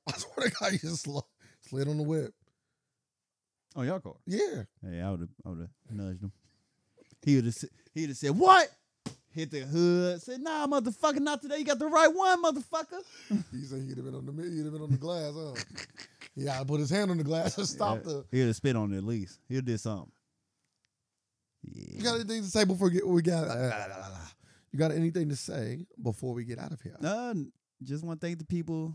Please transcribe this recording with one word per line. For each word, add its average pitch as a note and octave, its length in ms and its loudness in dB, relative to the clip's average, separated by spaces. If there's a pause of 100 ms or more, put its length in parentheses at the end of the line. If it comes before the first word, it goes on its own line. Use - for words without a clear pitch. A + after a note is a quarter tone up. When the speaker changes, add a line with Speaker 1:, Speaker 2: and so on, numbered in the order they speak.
Speaker 1:
<laughs> - 40 -10
I D3+ 100 -4
swear - 320 -2
to - 100 0
God, G3 140 0
you G3 60 0
just D#3+ 280 -6
sli-, C#3+ 160 -6 (380)
slid C#3 280 -4
on D3+ 100 -2
the D3+ 40 -2
whip. D3+ 300 -2 (1400)
Speaker 2:
On C3 100 -4
your C#3+ 140 -2
car? D#2+ 140 -14 (120)
Speaker 1:
Yeah. G#3 360 -2 (200)
Speaker 2:
Hey, F2 180 -6
I F#2+ 100 -2
would've, E2+ 180 -4 (160)
I - 60 -10
would've E2+ 180 -8 (220)
nudged F#2+ 340 -8
him. G2+ 80 -8 (920)
He C#3+ 140 6
would've A#2+ 180 4
s-, - 100 -8 (300)
he'd D#3+ 140 -4
have C3 80 -8
said, C#3+ 200 -2
"What?" F4+ 320 10 (640)
Hit D#3+ 200 -6
the D3 80 -4
hood. F3 640 4
Said, B3+ 180 -8
"Nah, D4+ 260 -2
motherfucker, C#4 540 2
not D4 200 0
today. C#4+ 180 -4
You D4+ 60 -2
got C#4 140 2
the D4+ 80 0
right D#4+ 260 8
one, F#4 300 4
motherfucker." D#4+ 580 -2 (280)
<laughs> G3+ 240 0
Speaker 1:
He B2+ 120 -6
said C3+ 220 -8
he'd B2+ 100 -8
have B2+ 100 -8
been C3 100 -8
on C3 100 -10
the C#3 60 -10
mi-, E3 240 -8
he'd D3+ 80 -4
have D3+ 80 -6
been D#3 100 -8
on D3 80 -6
the C3 60 4
glass, D#3 400 -4
huh? D#3 180 -10 (800)
He C3+ 100 -6
gotta C3+ 200 -2
put D3 160 0
his C3+ 100 0
hand G3 220 2
on E3+ 60 0
the D3+ 60 0
glass D#3+ 340 0
and G3 100 -2
stop G3 300 0
Speaker 2:
Yeah. - 40 -8 (100)
Speaker 1:
the C#3 200 -6
Speaker 2:
He'd B2+ 140 4
have A2+ 100 2
spit C3+ 180 0
on G#2+ 180 0
it F#2+ 40 -2
at F#2+ 80 -4
least. G#2+ 340 -4 (100)
He'd B2+ 80 -4
have C3 100 -2
did A#2 140 -2
something. G2+ 300 -8 (1500)
Speaker 1:
You G1+ 400 -12
got A#3+ 80 0
Speaker 2:
Yeah. A#3 100 -2
Speaker 1:
anything A3 220 -4
to F#3+ 60 -6
say G#3+ 160 6
before F#3 240 4
we E3+ 60 4
get, G3 120 2
we F3 160 6
got, E3 240 2 (1300)
you C3+ 60 -4
got D#3+ 140 4
anything E3 360 0
to C#3 80 -2
say B2 500 -6 (160)
before A#2+ 320 -2
we A#2+ 100 -4
get A#2+ 140 -8
out C3 140 -10
of - 80 -12
here? - 240 -14
Speaker 2:
Uh, A3+ 260 -2
n-, D#3+ 220 -4 (320)
just C#3+ 180 -6
wanna E3 160 -8
thank E3+ 200 -4
the D#3+ 80 -10
people, D#3+ 480 -4